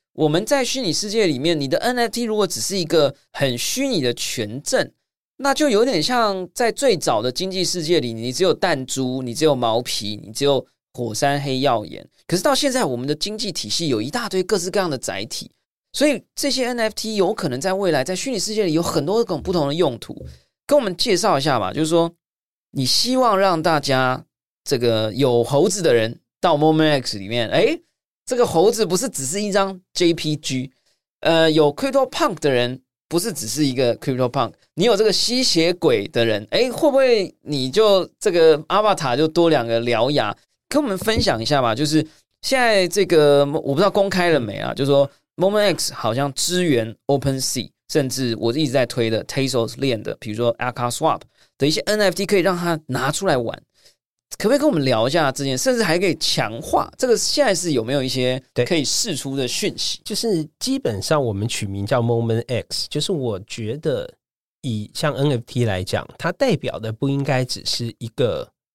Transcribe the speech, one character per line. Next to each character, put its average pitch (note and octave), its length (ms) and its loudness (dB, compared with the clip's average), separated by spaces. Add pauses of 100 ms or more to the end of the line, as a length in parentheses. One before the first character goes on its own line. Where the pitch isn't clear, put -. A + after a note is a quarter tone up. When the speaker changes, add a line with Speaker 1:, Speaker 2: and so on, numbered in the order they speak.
(160)
Speaker 1:
我 D3+ 140 2
们 F3+ 160 0
在 C#4 180 2
虚 B3+ 180 -4
拟 F3 120 -2
世 G3+ 160 -4
界 G#3 180 2
里 C#3 100 0
面， D#3 220 0
你 C#3 80 -2
的 C#3 120 2
N B3 180 -2
F A#3 120 0
T A#3+ 140 -4
如 A3 120 -2
果 G3+ 120 2
只 - 140 -8
是 G3 160 -4
一 E3+ 80 -2
个 D3+ 280 2 (200)
很 C3 240 0
虚 C4+ 300 -2
拟 G#3 140 -2
的 B2 120 0
权 A#2 480 -6
证， - 280 -2 (480)
那 C4+ 160 0
就 D4 160 2
有 G#3+ 140 4
点 A3 180 2
像 G3+ 520 0
在 A#3 180 2
最 B3 240 2
早 B2 260 0
的 B2+ 80 -2
经 F#3 220 -4
济 F3+ 140 -2
世 F3 180 -2
界 D#3+ 160 2
里， A#2+ 140 -2
你 A#2 180 -6
只 C#3 120 -2
有 - 100 4
弹 D3 320 -2
珠， C3 360 -4
你 A#2+ 120 -6
只 D3+ 100 -2
有 D3+ 100 6
毛 A#2+ 280 0
皮， G#2 420 -6
你 G#2+ 80 -16
只 C#3 140 -2
有 C#3 200 2 (280)
火 A2+ 200 -6
山 C#3+ 280 0
黑 C3+ 180 -2
耀 A#2+ 260 0
眼。 - 220 -16 (180)
可 E3+ 120 -2
是 F#3 40 -6
到 C#4+ 140 2
现 C#4+ 160 0
在， G3+ 140 0
我 B2+ 100 -2
们 B2 100 -6
的 D3 80 -2
经 G3+ 240 -8
济 G#3 140 -6
体 - 180 -8
系 D#3 200 -2
有 A2 120 0
一 B2+ 80 -6
大 A#3 200 -6
堆 F#3 120 0
各 F#3 160 0
式 F3+ 140 -6
各 G#3 80 0
样 F3+ 100 0
的 C3+ 80 -2
载 G2 280 -8
体， - 260 -12 (400)
所 C#4+ 160 2
以 C#4 160 0 (100)
这 C#4+ 160 -4
些 A#3+ 180 -2
N A#3+ 120 -4
F A3 160 -2
T A3 200 -6
有 F#3+ 180 2
可 E3+ 160 -4
能 B2+ 100 -4
在 F#3 140 -2
未 F#3+ 180 0
来 C#3 100 2
在 F#3 140 -4
虚 C4 160 -6
拟 G#3 80 -4
世 G#3+ 140 -4
界 G#3 120 0
里 E3 60 0
有 D#3+ 100 2
很 D3+ 240 -2
多 G#3+ 160 2
种 F3 200 -4
不 F#3+ 100 -4
同 D#3+ 160 0
的 C#3 60 -2
用 D#3 260 0
途。 - 160 -14 (500)
跟 D4 140 4
我 B3 40 4
们 F#3 120 -2
介 F#3+ 220 2
绍 F3+ 200 2
一 C#3 40 -2
下 C3+ 180 2
吧， F#2 140 -2
就 D3 80 -2
是 D#3+ 60 2
说， E3+ 220 4 (640)
你 C3+ 140 -2
希 A#3+ 320 0
望 A#3 200 4
让 F#3 240 2
大 D#3 200 2
家 C3 440 0 (380)
这 C3 160 0
个 A2 340 2
有 A#2+ 300 4
猴 C#3+ 240 2
子 G3 140 -4
的 D3+ 120 4
人 A#2 280 0 (180)
到 E3 180 2
Moment D#3 460 4
X G#2+ 160 -8
里 F#2+ 80 -12
面， A#2 220 -2
诶， A3+ 340 0 (420)
这 B3+ 100 -6
个 A#3+ 100 2
猴 F3+ 260 4
子 A3 140 0
不 F3+ 120 0
是 C4 100 -2
只 C3+ 180 -8
是 F#3 160 -4
一 G#3 100 -4
张 F#3+ 280 0 (140)
J E3+ 200 2
P D#3 240 -4
G， C3 340 -6 (480)
呃， E3 320 4
有 D3+ 240 4
Crypto C4 340 0
Punk C4+ 300 -2
的 C#3+ 100 0
人 B2 320 0 (260)
不 E3 120 -2
是 G#3+ 120 -2
只 A2 160 -8
是 C#3 180 0
一 C3 80 0
个 A#2+ 240 2
Crypto B2+ 320 -2
Punk， A#2+ 240 -2 (200)
你 F3 120 0
有 A3 120 4
这 A3 60 2
个 G3+ 100 2
吸 B3 300 0
血 E3+ 300 2
鬼 A#2+ 340 2
的 A#2 180 0
人， G#2+ 240 0
诶， A#3+ 220 0
会 D4+ 180 0
不 C4 80 4
会 A#3+ 440 2
你 C3 280 -4
就 G3 400 4 (100)
这 G3+ 120 0
个 D#3+ 320 6
Avatar F3+ 520 0
就 D#3+ 120 4
多 E3+ 220 4
两 C3+ 160 2
个 A#2 160 0
獠 A#2+ 300 2
牙？ A2+ 240 0 (320)
跟 D4 140 0
我 C#4+ 60 0
们 F#3+ 100 -2
分 A3 240 -2
享 B2+ 200 0
一 A2+ 40 -6
下 C#3 160 2
吧， A2+ 140 2
就 D3 100 -2
是 D#3 200 2 (360)
现 C4 180 0
在 G#3 280 4
这 F3 180 0
个， D3 400 6
我 C#3+ 280 -2
不 - 20 -2
知 D#3+ 60 2
道 G3 100 4
公 G3 180 2
开 F3 220 2
了 D3 80 4
没 G2+ 180 -6
啊， A#2+ 160 -6
就 C#3 100 -4
是 C#3 60 0
说 C#3 200 4 (260)
Moment G3 420 0
X - 160 -4
好 A2+ 200 -2
像 C3+ 200 -2
支 F3+ 300 -2
援 A#2 300 0 (120)
OpenSea， C3+ 640 -2 (200)
甚 C#3 200 0
至 B2 300 -4
我 A2+ 120 0
一 D3+ 140 0
直 B2 60 -2
在 C3 140 2
推 A#2 240 -2
的 A2 160 -2
Tezos B2+ 520 -2
链 B2+ 240 -2
的， G#2 180 -8
比 A2 120 -10
如 G#2+ 40 -8
说 A#2 220 0
Akka A#2+ 340 -4
Swap C#3 300 -2 (380)
的 C#3 80 2
一 - 20 2
些 - 120 0
N G#3+ 200 0
F F#3+ 140 2
T F#3+ 100 -4
可 G#3 100 0
以 F#3+ 40 4
让 F3 180 2
他 E3+ 300 -2
拿 B2+ 240 -2
出 G3 160 -4
来 C#3+ 100 2
玩。 A2+ 240 -6 (760)
可 - 60 -4
不 G#3 60 2
可 C#4 60 4
以 C#4 40 2
跟 D4+ 80 2
我 C4+ 60 4
们 D3+ 100 0
聊 A#2+ 240 2
一 C3+ 40 -2
下 D3+ 200 2
这 C#3 140 -6
件， C3 120 -2
甚 B3+ 200 0
至 A3 60 0
还 E3 140 2
可 F#3+ 80 0
以 E3+ 100 2
强 A#2 460 -2
化 - 360 -2
这 C4 100 0
个？ A#3 80 4
现 - 300 0
在 G3+ 100 2
是 E3+ 160 -2
有 A#2+ 100 2
没 A#2+ 120 -4
有 C#3 100 0
一 C3 60 -4
些 B2+ 320 0 (260)
可 F3 80 0
以 D3 80 2
释 E3 320 -2
出 C3+ 220 -6
的 C3 100 -2
讯 F3+ 300 -4
息？ - 220 -6
Speaker 2:
对。 - 40 -20
就 G#3+ 120 -8
是 F3+ 300 -2 (140)
基 C4+ 180 -2
本 G#2 240 -4
上 - 220 0
我 A#2 80 0
们 G2+ 160 -2
取 - 180 -6
名 G2+ 200 -6
叫 B2 160 0
Moment A#2 460 0
X， - 420 -6
就 D3 100 -6
是 F#3+ 140 -2
我 A#2+ 280 -4
觉 A2+ 360 -8
得 C3 340 -4 (500)
以 G#2+ 320 -6
像 D3 200 -2
N C#3 180 0
F A#2+ 140 -2
T A#2+ 180 -2
来 F#2+ 180 0
讲， F#2 240 -4 (120)
它 F3 160 -4
代 C4 240 0
表 - 200 -8
的 A2 140 -8
不 C#3 160 -4
应 C#3 160 0
该 C3 220 -2
只 - 200 -8
是 - 340 -6
一 A#2 100 -8
个 F#2+ 420 -4 (240)